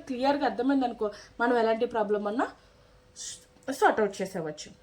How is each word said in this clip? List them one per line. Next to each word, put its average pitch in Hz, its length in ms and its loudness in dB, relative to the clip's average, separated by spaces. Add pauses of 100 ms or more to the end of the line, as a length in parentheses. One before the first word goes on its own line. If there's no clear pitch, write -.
క్లియర్గా 269 420 0
అర్థమైంది 262 380 2
అనుకో, 214 220 -4 (320)
మనం 247 200 4
ఎలాంటి 226 320 2
ప్రాబ్లం 208 380 0
అన్నా 311 160 -2 (1300)
సార్ట్ 330 200 6
అవుట్ 202 180 -2
చేసేవచ్చు. 165 500 -8 (120)